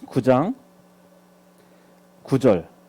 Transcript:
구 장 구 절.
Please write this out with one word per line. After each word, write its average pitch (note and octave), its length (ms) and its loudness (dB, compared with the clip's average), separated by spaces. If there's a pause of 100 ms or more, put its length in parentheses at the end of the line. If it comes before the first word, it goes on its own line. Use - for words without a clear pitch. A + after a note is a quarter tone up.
구 - 140 -6
장 B2+ 320 0 (1700)
구 - 140 -2
절. A2+ 300 2 (200)